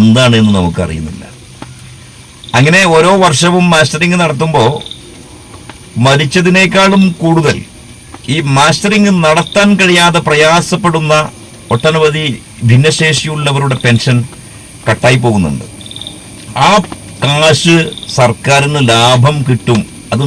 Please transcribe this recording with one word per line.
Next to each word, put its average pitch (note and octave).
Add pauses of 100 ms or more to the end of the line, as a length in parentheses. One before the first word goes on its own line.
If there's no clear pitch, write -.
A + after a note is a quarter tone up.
എന്താണെന്ന് A2+
നമുക്കറിയുന്നില്ല. D#2+ (1300)
അങ്ങനെ D#3+ (160)
ഓരോ E3+ (120)
വർഷവും F3
മാസ്റ്ററിങ് E3
നടത്തുമ്പോൾ D3+ (1400)
മരിച്ചതിനേക്കാളും F3+ (200)
കൂടുതൽ E3 (760)
ഈ D#3 (180)
മാസ്റ്ററിങ് G3+ (120)
നടത്താൻ E3 (120)
കഴിയാതെ F3
പ്രയാസപ്പെടുന്ന D#3 (600)
ഒട്ടനവധി D#3 (440)
ഭിന്നശേഷിയുള്ളവരുടെ C#3+
പെൻഷൻ A#2+ (680)
കട്ടായി B2
പോകുന്നുണ്ട്. E2 (1000)
ആ F3+ (520)
കാശ് D#3 (400)
സർക്കാരിന് C#3
ലാഭം B2 (100)
കിട്ടും, A#2+ (320)
അത് A2+